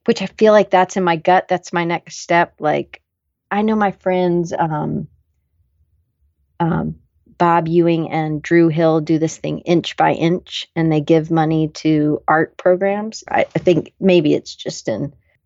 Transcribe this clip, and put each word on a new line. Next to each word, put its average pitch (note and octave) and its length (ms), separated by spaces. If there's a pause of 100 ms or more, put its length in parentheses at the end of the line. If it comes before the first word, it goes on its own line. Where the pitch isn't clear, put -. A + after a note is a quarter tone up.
which - 160
I F#3+ 60
feel G#3+ 260
like G3+ 180
that's F#3 260
in F#3+ 80
my F3 120
gut. F3+ 320
That's F3 240
my E3+ 120
next E3+ 340
step. E3+ 420
Like, D3+ 420 (480)
I G3+ 120
know A3 140
my G3+ 160
friends, F3+ 600
um, D3+ 560 (1500)
um, E3 360 (420)
Bob E3+ 300
Ewing E3 420
and D#3 320
Drew E3+ 260
Hill D#3+ 320
do D#3 180
this D#3+ 180
thing D3+ 240
Inch - 360
by D#3 160
Inch, - 600
and D#3+ 160
they D3+ 100
give D#3+ 300
money D#3+ 380
to D3+ 580
art D#3 300
programs. G3 760
I, - 240
I E3 60
think E3 400
maybe E3+ 340
it's - 220
just - 320
in C3+ 260 (320)